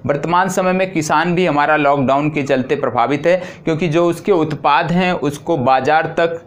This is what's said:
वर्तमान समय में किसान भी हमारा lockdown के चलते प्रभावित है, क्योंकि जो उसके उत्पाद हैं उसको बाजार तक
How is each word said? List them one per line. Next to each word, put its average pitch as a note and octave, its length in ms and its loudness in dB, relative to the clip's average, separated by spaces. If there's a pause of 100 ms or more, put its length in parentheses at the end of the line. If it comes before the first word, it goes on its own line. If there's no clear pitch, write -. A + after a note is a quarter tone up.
वर्तमान E3+ 440 0
समय F#3 220 0
में F#3 200 -2
किसान E3 420 0
भी F3+ 120 2
हमारा D3 300 2
lockdown C#3+ 540 2
के D3+ 120 -2
चलते C3 340 0
प्रभावित B2+ 500 -2
है, F3+ 100 4 (280)
क्योंकि E3 240 -2
जो E3+ 180 2
उसके E3+ 260 0
उत्पाद D#3 600 0
हैं F3+ 200 2
उसको D#3 460 -4
बाजार C3+ 480 2 (120)
तक E3+ 280 -2